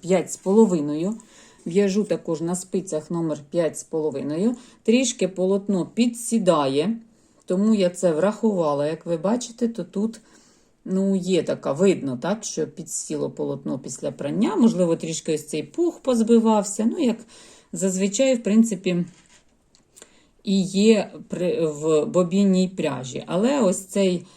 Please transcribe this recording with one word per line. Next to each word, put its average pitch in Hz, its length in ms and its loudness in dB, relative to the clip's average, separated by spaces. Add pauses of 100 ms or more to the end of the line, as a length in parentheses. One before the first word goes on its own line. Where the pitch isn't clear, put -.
п'ять 175 300 0
з - 60 -10
половиною. 180 760 2 (500)
В'яжу 196 380 0
також 160 380 -4
на 170 140 -4
спицях 160 560 -6
номер 165 280 -4 (100)
п'ять 165 300 -2
з - 40 -12
половиною. 156 720 -2 (280)
Трішки 240 440 2
полотно 190 580 0
підсідає, 180 1120 0 (480)
тому 202 300 2
я 185 140 2
це 180 220 0
врахувала. 160 760 0
Як 160 180 -6
ви 170 120 -2
бачите, 226 500 -2
то 226 160 -8
тут, 220 380 -6 (640)
ну, 196 300 0
є 180 280 0
така, 139 280 -4
видно, 143 500 2
так, 208 220 -4
що 156 240 -6
підсіло 147 640 -8
полотно 143 480 -6
після 131 320 -8
прання. 180 440 -2
Можливо, 180 400 4
трішки 160 380 -4
ось 151 140 -4
цей 156 160 -6
пух 330 360 -4
позбивався. 220 920 2
Ну, 370 80 -4
як 247 180 0 (560)
зазвичай, 196 640 0
в 233 80 -4
принципі, 190 640 2 (1400)
і 196 200 2
є 202 480 4 (160)
при, 170 400 -2
в 151 380 0
бобінній 180 640 2
пряжі. 135 600 -6
Але 247 340 0
ось 185 240 0
цей, 185 400 0 (120)